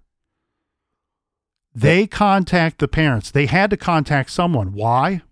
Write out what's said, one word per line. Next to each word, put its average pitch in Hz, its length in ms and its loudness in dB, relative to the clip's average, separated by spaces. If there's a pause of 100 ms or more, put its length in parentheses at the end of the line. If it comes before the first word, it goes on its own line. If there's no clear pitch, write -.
(1700)
They 160 320 2
contact 185 720 0
the 143 100 -2
parents. 143 420 0
They 147 160 0
had 196 240 0
to 202 60 -2
contact 151 540 -2
someone. 135 420 -2
Why? 123 600 -2